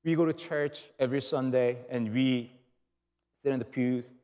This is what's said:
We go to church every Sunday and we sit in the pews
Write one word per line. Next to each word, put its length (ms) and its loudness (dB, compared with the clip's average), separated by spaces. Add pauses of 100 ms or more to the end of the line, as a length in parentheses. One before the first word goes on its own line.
We 120 2
go 100 4
to 60 0
church 500 -4 (160)
every 240 0
Sunday 560 0 (100)
and 240 -4
we 380 2 (920)
sit 100 0
in 80 0
the 40 -6
pews 400 -2 (200)